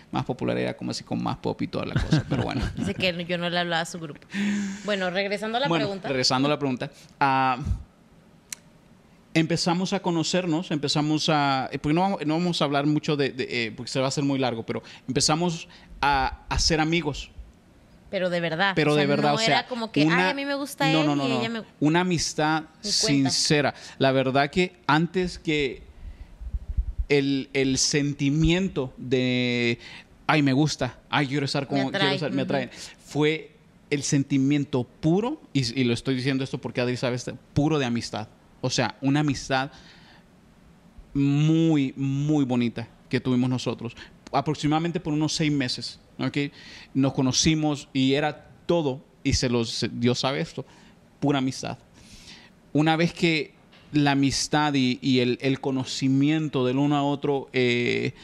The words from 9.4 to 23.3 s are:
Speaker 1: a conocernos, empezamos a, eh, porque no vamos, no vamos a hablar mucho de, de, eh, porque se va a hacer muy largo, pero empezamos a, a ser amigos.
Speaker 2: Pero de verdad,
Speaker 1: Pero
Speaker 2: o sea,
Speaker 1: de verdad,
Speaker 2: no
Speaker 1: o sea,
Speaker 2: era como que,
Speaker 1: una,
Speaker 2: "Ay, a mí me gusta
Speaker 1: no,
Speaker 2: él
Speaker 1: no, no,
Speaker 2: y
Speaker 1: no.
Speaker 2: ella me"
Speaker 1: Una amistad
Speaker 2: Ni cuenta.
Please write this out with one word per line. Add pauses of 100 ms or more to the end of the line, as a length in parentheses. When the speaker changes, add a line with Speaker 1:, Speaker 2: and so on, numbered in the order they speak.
Speaker 1:
a
conocernos,
empezamos
a,
eh,
porque
no
vamos,
no
vamos
a
hablar
mucho
de,
de, (200)
eh,
porque
se
va
a
hacer
muy
largo,
pero (260)
empezamos (320)
a,
a
ser
amigos. (800)
Speaker 2:
Pero
de
verdad,
Speaker 1:
Pero
Speaker 2:
o
sea,
Speaker 1:
de
verdad,
Speaker 2:
no
Speaker 1:
o
sea,
Speaker 2:
era
como
que,
Speaker 1:
una,
Speaker 2:
"Ay,
a
mí
me
gusta
Speaker 1:
no,
Speaker 2:
él
Speaker 1:
no,
no,
Speaker 2:
y
Speaker 1:
no.
Speaker 2:
ella
me" (180)
Speaker 1:
Una
amistad (200)
Speaker 2:
Ni (120)
cuenta.